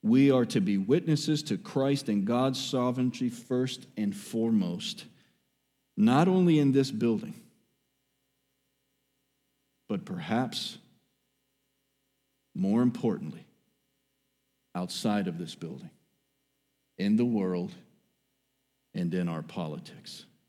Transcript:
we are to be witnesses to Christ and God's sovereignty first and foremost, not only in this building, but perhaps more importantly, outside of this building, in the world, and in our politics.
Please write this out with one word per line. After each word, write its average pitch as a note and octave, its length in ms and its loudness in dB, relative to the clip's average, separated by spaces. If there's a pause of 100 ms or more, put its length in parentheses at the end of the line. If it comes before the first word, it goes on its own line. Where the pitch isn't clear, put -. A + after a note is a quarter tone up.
we C3 280 6
are B2+ 140 6
to A2+ 160 0
be G2 160 0
witnesses D3 680 0
to G#2 120 -2
Christ C3+ 540 -2
and G2+ 160 0
God's B2+ 360 0
sovereignty B2 680 -2
first B2+ 560 -4 (100)
and G2+ 180 -2
foremost, A2 920 -2 (880)
not B2+ 320 4
only F3+ 300 6
in C#3 140 4
this C3 180 4
building, A2 500 -2 (2500)
but G2+ 160 -4
perhaps A2 720 -4 (1800)
more G2+ 280 2
importantly, G#2+ 640 -2 (1300)
outside G2 520 -2
of E2+ 120 -6
this E2+ 160 -10
building, D#2+ 360 -12 (1080)
in G2+ 180 2
the A#2+ 80 2
world, F#2 500 -2 (1160)
and F2 220 -4
in F2+ 120 0
our D#2+ 160 -4
politics. - 840 -10 (220)